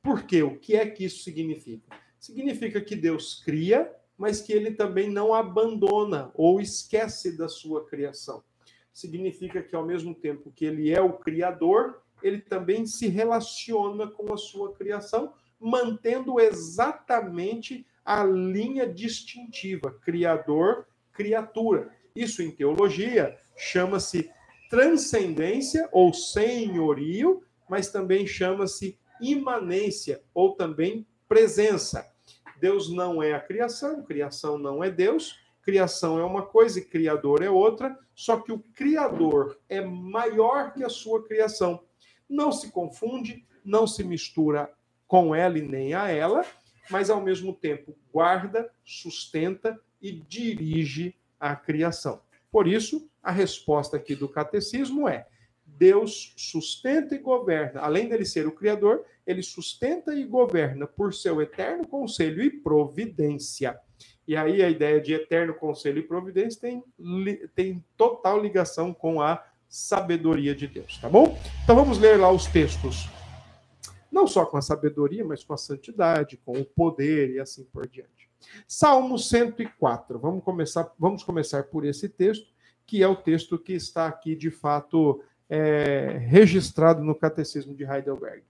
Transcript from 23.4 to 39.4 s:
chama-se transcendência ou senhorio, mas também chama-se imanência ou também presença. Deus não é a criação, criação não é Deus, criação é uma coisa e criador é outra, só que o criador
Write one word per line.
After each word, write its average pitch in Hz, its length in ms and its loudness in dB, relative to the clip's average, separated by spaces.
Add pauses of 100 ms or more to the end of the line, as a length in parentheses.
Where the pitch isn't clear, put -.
chama-se 180 720 -2 (380)
transcendência 240 1200 2
ou 180 220 8
senhorio, 202 1300 0 (260)
mas 190 220 -4
também 190 360 0
chama-se 190 720 -4 (220)
imanência 220 1000 -4 (140)
ou 190 200 4
também 175 520 -4 (220)
presença. 214 840 2 (480)
Deus 185 320 0
não 175 300 -2
é 151 120 0
a 143 60 -4
criação, 240 600 -6
criação 147 540 -6
não 143 280 -6
é 190 60 -2
Deus, 202 480 0 (240)
criação 180 560 2
é 170 60 0
uma 190 180 -4
coisa 220 360 6
e 180 60 -6
criador 151 580 2
é 196 80 0
outra, 220 480 4 (160)
só 226 220 0
que 226 160 -8
o 214 80 -6 (140)
criador 165 840 2 (100)